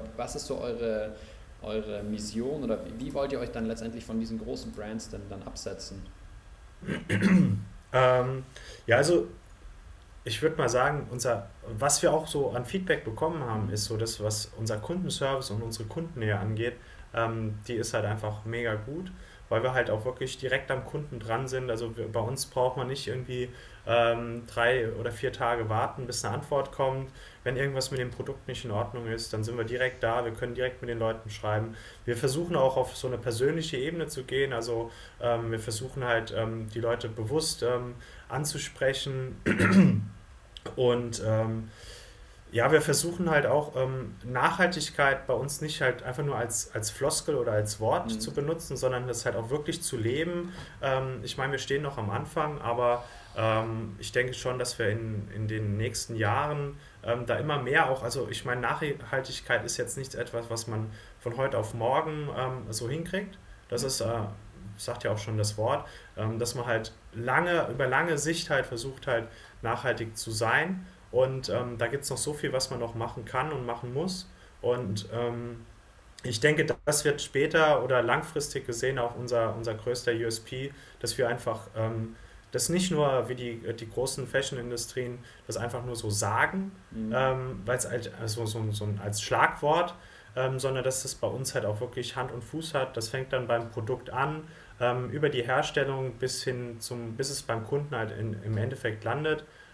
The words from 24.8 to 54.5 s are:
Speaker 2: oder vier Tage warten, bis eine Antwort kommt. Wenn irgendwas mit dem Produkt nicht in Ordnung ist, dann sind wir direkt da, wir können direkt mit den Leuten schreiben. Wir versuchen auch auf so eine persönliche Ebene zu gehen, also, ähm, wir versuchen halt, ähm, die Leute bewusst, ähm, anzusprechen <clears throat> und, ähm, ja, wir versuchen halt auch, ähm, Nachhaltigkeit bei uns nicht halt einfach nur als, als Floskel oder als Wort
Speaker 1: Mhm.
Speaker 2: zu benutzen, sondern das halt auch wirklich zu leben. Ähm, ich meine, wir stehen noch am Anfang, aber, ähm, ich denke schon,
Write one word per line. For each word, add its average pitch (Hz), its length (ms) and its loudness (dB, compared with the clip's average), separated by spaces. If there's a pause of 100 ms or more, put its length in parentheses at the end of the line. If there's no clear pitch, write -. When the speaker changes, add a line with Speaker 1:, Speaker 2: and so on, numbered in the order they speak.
Speaker 2:
oder - 180 -4
vier 123 180 -2
Tage 117 380 0
warten, 120 380 0
bis - 180 -4
eine 113 100 0
Antwort 139 380 0
kommt. 135 380 0 (340)
Wenn 131 140 0
irgendwas 135 320 0
mit 135 100 -2
dem 123 100 -2
Produkt - 380 -6
nicht 127 160 -8
in 120 60 -6
Ordnung 113 360 -2
ist, 113 280 -4
dann 110 100 0
sind 120 140 -2
wir 113 60 0
direkt 123 380 0
da, 120 220 2
wir 117 80 -2
können 120 220 -4
direkt 127 260 -2
mit 120 80 -6
den 117 100 -2
Leuten 113 300 0
schreiben. 107 480 0 (300)
Wir 120 100 2
versuchen 156 400 2
auch 131 220 6
auf 123 180 0
so - 100 -4
eine 123 120 0
persönliche 139 580 0
Ebene 156 300 -2
zu 131 180 -8
gehen, 135 300 0
also, 113 360 -2 (300)
ähm, 117 300 2
wir 113 100 0
versuchen 131 420 -4
halt, 117 320 2
ähm, 113 380 -2
die 117 80 -4
Leute 117 300 0
bewusst, 120 520 -2
ähm, 123 340 0 (340)
anzusprechen 135 1120 0
<clears throat> 185 640 8 (640)
und, 120 480 2
ähm, 110 440 2 (800)
ja, 120 200 4
wir 156 100 10
versuchen 170 500 2
halt 147 160 6
auch, 147 280 4
ähm, 131 400 0 (100)
Nachhaltigkeit 143 1000 4
bei 131 80 4
uns 131 260 -2
nicht 151 220 -2
halt 123 220 2
einfach 127 180 -2
nur 143 140 0
als, 117 360 -2
als 113 160 -2
Floskel 151 460 2
oder 117 180 2
als 104 280 2
Wort 156 320 2
Speaker 1:
Mhm. 110 80 -2
Speaker 2:
zu - 120 -4
benutzen, 147 440 -2
sondern 127 320 0
das 117 180 -2
halt 117 80 0
auch 113 160 -2
wirklich 147 320 -2
zu - 140 -2
leben. 165 560 0 (280)
Ähm, 131 440 0
ich - 120 -6
meine, 135 160 0
wir 135 60 0
stehen 139 240 0
noch 139 160 -4
am 104 120 0
Anfang, 151 500 -2
aber, 120 440 2 (320)
ähm, 113 640 2
ich - 140 -8
denke 127 220 2
schon, 127 260 -2